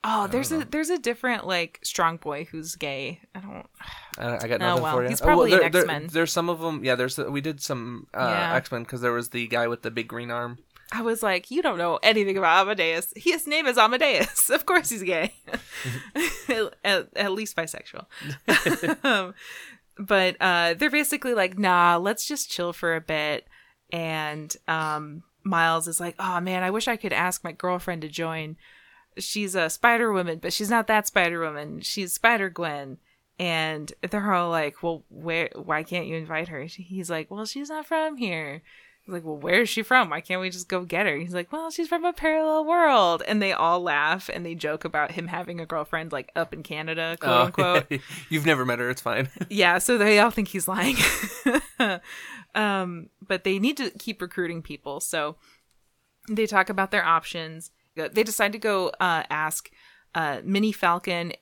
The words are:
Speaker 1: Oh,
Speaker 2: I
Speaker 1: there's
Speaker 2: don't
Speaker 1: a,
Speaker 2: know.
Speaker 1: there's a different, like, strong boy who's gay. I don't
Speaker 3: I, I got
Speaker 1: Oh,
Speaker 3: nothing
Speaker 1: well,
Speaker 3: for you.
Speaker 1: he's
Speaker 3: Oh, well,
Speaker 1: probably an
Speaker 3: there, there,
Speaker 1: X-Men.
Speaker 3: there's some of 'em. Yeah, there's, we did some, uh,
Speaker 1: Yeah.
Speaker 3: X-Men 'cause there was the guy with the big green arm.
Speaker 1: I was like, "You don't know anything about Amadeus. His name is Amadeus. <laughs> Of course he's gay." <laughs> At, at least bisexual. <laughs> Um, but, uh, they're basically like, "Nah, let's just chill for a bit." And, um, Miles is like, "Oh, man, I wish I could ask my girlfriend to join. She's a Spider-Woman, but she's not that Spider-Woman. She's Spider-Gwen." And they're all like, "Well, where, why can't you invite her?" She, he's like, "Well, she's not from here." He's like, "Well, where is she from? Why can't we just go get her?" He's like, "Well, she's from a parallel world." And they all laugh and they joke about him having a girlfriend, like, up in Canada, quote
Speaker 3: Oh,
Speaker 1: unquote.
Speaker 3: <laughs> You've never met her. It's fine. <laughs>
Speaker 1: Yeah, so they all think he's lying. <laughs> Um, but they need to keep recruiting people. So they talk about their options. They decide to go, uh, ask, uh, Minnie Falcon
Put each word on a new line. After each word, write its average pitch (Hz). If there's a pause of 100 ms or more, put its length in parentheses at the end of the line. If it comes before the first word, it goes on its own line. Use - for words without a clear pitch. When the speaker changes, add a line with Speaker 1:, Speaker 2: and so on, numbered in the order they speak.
Speaker 1:
Oh, 220
Speaker 2:
I 202
Speaker 1:
there's 240
Speaker 2:
don't 320
Speaker 1:
a, -
Speaker 2:
know. -
Speaker 1:
there's 311
a 359
different, 240
like, 175
strong 165
boy 151
who's 160
gay. 139 (140)
I 185
don't 196 (520)
Speaker 3:
I, 120
I 113
got 117
Speaker 1:
Oh, 180
Speaker 3:
nothing 175
Speaker 1:
well, 156
Speaker 3:
for 123
you. 123
Speaker 1:
he's 117
Speaker 3:
Oh, -
well, -
Speaker 1:
probably 165
an 185
Speaker 3:
there, 165
there, 180
Speaker 1:
X-Men. 151
Speaker 3:
there's 165
some 170
of 165
'em. 156
Yeah, 127
there's, 127
we 143
did 147
some, 120
uh, 107 (120)
Speaker 1:
Yeah. 165
Speaker 3:
X-Men 117
'cause 123
there 120
was 120
the 120
guy 120
with 120
the 120
big 113
green 120
arm. 120 (340)
Speaker 1:
I 233
was 233
like, 185
"You 311
don't 220
know 170
anything 202
about 180
Amadeus. 170
His 320
name 302
is 247
Amadeus. 247
<laughs> 269
Of -
course -
he's 214
gay." 175
<laughs> - (680)
At, 196
at 202
least 208
bisexual. - (400)
<laughs> -
Um, 202 (640)
but, 190
uh, 175
they're 269
basically 285
like, 185
"Nah, 175
let's 202
just -
chill 175
for 165
a 160
bit." 151 (460)
And, 156 (140)
um, 156 (220)
Miles 165
is 165
like, 175
"Oh, 180
man, 185
I 185
wish 220
I 226
could 196
ask 175
my 170
girlfriend 180
to 156
join. 160 (600)
She's 196
a 165
Spider-Woman, 208
but 175
she's 208
not 226
that 214
Spider-Woman. 156
She's 185
Spider-Gwen." 175 (400)
And 160 (100)
they're 202
all 175
like, 156
"Well, 165
where, 165
why 156
can't 170
you 160
invite 160
her?" 151
She, 185
he's 175
like, 160
"Well, 214
she's 285
not 311
from 311
here." 165 (400)
He's -
like, 170
"Well, 156
where 170
is 220
she 220
from? 240
Why 156
can't 185
we 185
just 180
go 185
get 175
her?" 156
He's 175
like, 175
"Well, 320
she's 330
from 339
a 349
parallel 311
world." 269
And 208
they 196
all 170
laugh 160
and 175
they 165
joke 156
about 151
him 165
having 175
a 160
girlfriend, 160
like, 139
up 165
in 156
Canada, 160
quote 147
Speaker 3:
Oh, 123
Speaker 1:
unquote. 180 (100)
Speaker 3:
<laughs> -
You've 156
never 139
met 120
her. 120
It's 127
fine. 120 (100)
<laughs> 175
Speaker 1:
Yeah, 185
so 240
they 208
all 226
think 214
he's 190
lying. 233 (480)
<laughs> 233 (540)
Um, 190 (180)
but 185
they 196
need 269
to 240
keep -
recruiting 170
people. 143
So 156 (920)
they 214
talk 202
about 190
their 190
options. 165 (240)
They 160
decide 220
to 220
go, 202 (120)
uh, 165
ask, 156 (440)
uh, 151
Minnie 202
Falcon 175